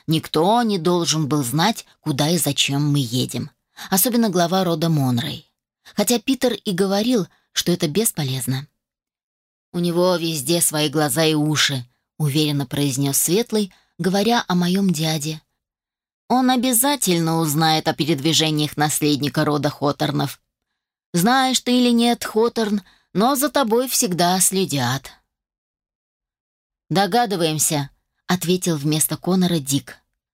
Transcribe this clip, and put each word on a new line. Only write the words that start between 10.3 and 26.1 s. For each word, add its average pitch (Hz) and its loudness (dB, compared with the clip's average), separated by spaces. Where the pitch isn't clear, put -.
свои 151 0
глаза 147 0
и 156 2
уши», 147 0
уверенно 147 0
произнес 139 -2
Светлый, 214 0
говоря 202 0
о 180 0
моем 180 2
дяде. 156 -4
«Он 254 2
обязательно 226 0
узнает 156 0
о 156 0
передвижениях 151 0
наследника 147 0
рода 147 0
Хоторнов. 143 -4
Знаешь 247 2
ты 247 2
или 240 4
нет, 233 2
Хоторн, 220 0
но 233 2
за 277 0
тобой 247 0
всегда 180 0
следят». 143 -2